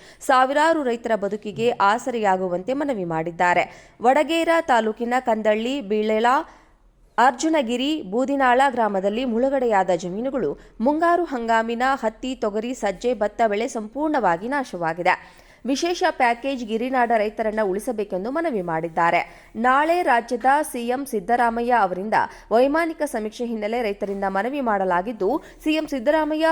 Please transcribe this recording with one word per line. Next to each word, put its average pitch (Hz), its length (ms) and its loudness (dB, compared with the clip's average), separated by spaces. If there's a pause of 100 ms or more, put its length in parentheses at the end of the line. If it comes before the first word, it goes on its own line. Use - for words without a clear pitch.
(200)
ಸಾವಿರಾರು 285 640 2
ರೈತರ 240 320 -2
ಬದುಕಿಗೆ 208 560 -2
ಆಸರೆಯಾಗುವಂತೆ 196 1040 0
ಮನವಿ 277 300 -4
ಮಾಡಿದ್ದಾರೆ. 170 1000 -2
ವಡಗೇರ 302 480 2 (120)
ತಾಲೂಕಿನ 233 580 0
ಕಂದಳ್ಳಿ, 220 600 0
ಬೀಳೆಳ, 214 440 0 (920)
ಅರ್ಜುನಗಿರಿ, 269 840 2
ಬೂದಿನಾಳ 254 680 2
ಗ್ರಾಮದಲ್ಲಿ 208 560 0
ಮುಳುಗಡೆಯಾದ 233 720 2
ಜಮೀನುಗಳು, 196 600 -4 (220)
ಮುಂಗಾರು 339 420 2
ಹಂಗಾಮಿನ 233 600 -2 (100)
ಹತ್ತಿ, 254 420 -6
ತೊಗರಿ, 220 380 -4
ಸಜ್ಜೆ, 220 400 -2
ಭತ್ತ 208 340 -2
ಬೆಳೆ 208 200 -2
ಸಂಪೂರ್ಣವಾಗಿ 226 800 -2
ನಾಶವಾಗಿದೆ. 175 960 -4 (200)
ವಿಶೇಷ 339 440 -2
ಪ್ಯಾಕೇಜ್ 254 560 -2
ಗಿರಿನಾಡ 233 520 0
ರೈತರನ್ನ 214 460 -2
ಉಳಿಸಬೇಕೆಂದು 208 680 -4
ಮನವಿ 302 300 -2
ಮಾಡಿದ್ದಾರೆ. 170 960 -2
ನಾಳೆ 285 480 2
ರಾಜ್ಯದ 247 420 0 (160)
ಸಿ 247 260 -6
ಎಂ 262 180 -2
ಸಿದ್ದರಾಮಯ್ಯ 233 680 0
ಅವರಿಂದ 196 400 0 (380)
ವೈಮಾನಿಕ 302 540 2
ಸಮೀಕ್ಷೆ 220 400 -6
ಹಿನ್ನೆಲೆ 226 360 -4
ರೈತರಿಂದ 202 460 -4
ಮನವಿ 220 340 -2
ಮಾಡಲಾಗಿದ್ದು, 202 800 0 (220)
ಸಿ 311 100 0
ಎಂ 311 140 -2
ಸಿದ್ದರಾಮಯ್ಯ 302 640 0